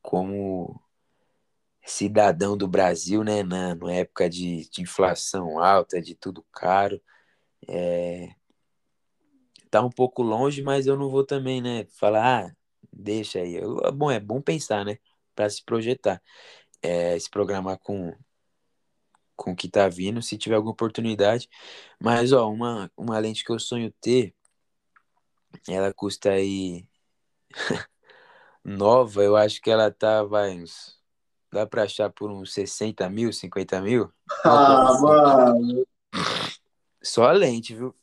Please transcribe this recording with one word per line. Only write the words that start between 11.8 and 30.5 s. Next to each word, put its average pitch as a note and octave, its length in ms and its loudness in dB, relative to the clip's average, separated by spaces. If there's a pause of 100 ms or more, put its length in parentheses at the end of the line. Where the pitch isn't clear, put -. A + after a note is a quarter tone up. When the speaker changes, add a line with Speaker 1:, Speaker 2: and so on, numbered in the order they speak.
Speaker 1:
falar, G#2+ 480 2
"Ah, - 40 -16 (400)
deixa G#2 480 -6
aí." F2 160 -6
Eu, F2+ 300 -6
é - 60 2
bom, C#3+ 200 -2
é A#2 80 -2
bom A2 220 -6
pensar, C3+ 440 -4
né, G#2 120 -8 (380)
pra G#2+ 140 0
se - 140 -10
projetar, A2+ 580 -2 (600)
é, F2 380 -2
se - 100 -12
programar F#2+ 500 -4
com, F#2 340 -8 (1200)
com - 160 -8
o F2+ 40 -6
que F2+ 140 -10
tá G2+ 180 4
vindo, F#2+ 340 -4
se G#2+ 160 -10
tiver A2 180 -2
alguma A2 180 -2
oportunidade. A2+ 760 -2 (500)
Mas, A#2+ 340 2
ó, A#2 180 4
uma, A2+ 460 -6
uma A2 220 -4
lente A2 240 -4
que - 80 -8
eu A2+ 80 -4
sonho A#2 320 -6 (100)
ter, A#2 320 0 (1300)
ela F#2+ 260 -2
custa G2+ 380 -2
aí, F#2+ 560 -4 (600)
<laughs> - 400 -8 (720)
nova, G2+ 600 4
eu G2+ 120 6
acho G#2+ 260 4
que - 80 -2
ela A2 220 4
tá, G#2+ 320 2
vai, G2+ 280 -2 (100)